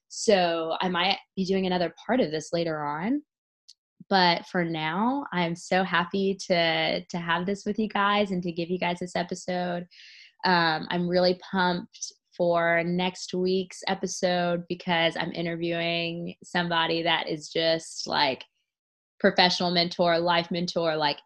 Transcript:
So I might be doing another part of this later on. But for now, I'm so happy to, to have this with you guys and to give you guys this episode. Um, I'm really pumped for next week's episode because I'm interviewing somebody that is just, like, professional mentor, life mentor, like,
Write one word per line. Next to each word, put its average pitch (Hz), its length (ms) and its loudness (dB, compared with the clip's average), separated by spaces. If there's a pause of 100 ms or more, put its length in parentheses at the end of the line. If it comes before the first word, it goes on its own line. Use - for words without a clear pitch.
So 170 720 2
I 185 80 0
might 180 300 2 (180)
be 190 80 0
doing 185 220 0
another 180 280 0 (120)
part 226 140 2
of 160 100 0
this 156 240 -6
later 165 300 -2
on. 170 360 -2 (880)
But 180 380 4
for 175 180 -2
now, 170 680 -2
I'm 175 200 0
so 185 300 0
happy 190 640 0
to, 165 580 2
to - 140 -8
have 170 260 0
this 196 220 -4
with 208 120 -4
you 214 100 0
guys 202 420 2
and 180 140 -2
to 180 60 -4
give 165 200 -4
you 180 80 -2
guys 180 220 -2
this 180 140 -8
episode. 180 680 -4 (640)
Um, 170 420 4
I'm 175 180 0
really 180 320 2 (120)
pumped 180 640 -2 (220)
for 170 500 2
next 180 480 -2
week's 185 520 -2
episode 180 800 -2
because 165 480 0
I'm 170 180 -4
interviewing 170 1120 -4
somebody 165 600 0
that 165 260 0
is 151 220 -6
just, 165 560 -2
like, 143 360 0 (760)
professional 185 520 4
mentor, 175 480 2
life 175 320 0
mentor, 170 460 -2
like, 147 300 0